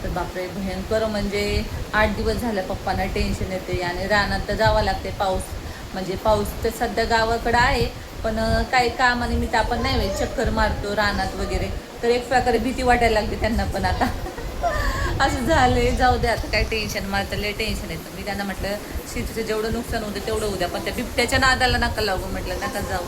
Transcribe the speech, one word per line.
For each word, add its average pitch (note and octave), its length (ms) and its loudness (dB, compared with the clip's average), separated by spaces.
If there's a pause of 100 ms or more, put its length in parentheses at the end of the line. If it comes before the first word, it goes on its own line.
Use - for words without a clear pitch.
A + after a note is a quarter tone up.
तर - 60 -4
बापरे, F3 380 -4
भयंकर, G3 580 -2
म्हणजे G#3 580 0 (300)
आठ G#3+ 220 4
दिवस G#3+ 200 0
झाले G#3 260 -2
पप्पांना F#3 440 -2
टेन्शन G3 460 -2
येते F3+ 300 -4
आणि F3+ 260 -2
रानात G3 400 2
तर G#3 80 0
जावं G#3+ 260 4
लागते. F#3+ 280 0
पाऊस, F#3+ 320 0 (520)
म्हणजे F#3+ 220 -4
पाऊस G#3 320 4 (160)
तर A#3 60 2
सध्या A3+ 340 0
गावाकडं A3+ 540 2
आहे, B3 280 4 (380)
पण, A3 140 0
अ, A3 240 2
काही A#3+ 280 4
कामानिमित्त A#3+ 680 2
आपण A#3 260 2
नाही C4 140 0
होय, A3+ 300 0
चक्कर A#3 240 0
मारतो G#3 460 0
रानात F#3+ 400 0
वगैरे, F#3 340 -2 (340)
तर A#3 40 2
एक A#3+ 200 2
प्रकारे B3 300 4
भीती B3+ 260 0
वाटायला A#3+ 380 4
लागते G#3+ 180 -2
त्यांना G#3+ 260 2
पण F#3+ 200 -2
आता. F#3 200 2
<laughs> - 1160 -2
असं C#4 240 2
झालंय. B3+ 460 4
जाऊ B3+ 260 4
दे A3 100 2
आता, A3 200 0
काय A3 160 2
टेन्शन, G#3 420 -2
मला G3 260 0
तर G3+ 60 -4
लय G#3 140 -2
टेन्शन G3+ 400 -4
येतं. D#3+ 240 -10
मी F#3+ 100 -8
त्यांना G3+ 180 -4
म्हटलं, G3 320 -4 (380)
"शेतीचं A3+ 280 -4
जेवढं A3 320 -2
नुकसान A#3 300 -2
होतं G3+ 240 -6
तेवढं G#3+ 180 -2
होऊ G3+ 100 -2
द्या, F3 120 -2
पण F#3+ 160 -4
त्या G3 100 -4
बिबट्याच्या A#3+ 460 0
नादाला B3+ 380 4
नका A#3 240 0
लागू," F#3+ 240 -2
म्हटलं, F#3 300 -4
"नका G3 260 -4
जाऊ." F#3+ 260 -4